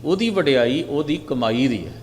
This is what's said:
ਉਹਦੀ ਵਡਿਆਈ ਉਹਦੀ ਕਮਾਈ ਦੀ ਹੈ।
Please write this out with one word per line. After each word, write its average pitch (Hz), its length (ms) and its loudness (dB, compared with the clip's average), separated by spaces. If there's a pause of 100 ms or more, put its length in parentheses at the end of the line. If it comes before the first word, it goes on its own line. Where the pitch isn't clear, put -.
ਉਹਦੀ 190 260 0
ਵਡਿਆਈ 143 540 2
ਉਹਦੀ 147 340 -2
ਕਮਾਈ 123 500 0
ਦੀ 101 200 -2
ਹੈ। - 160 -12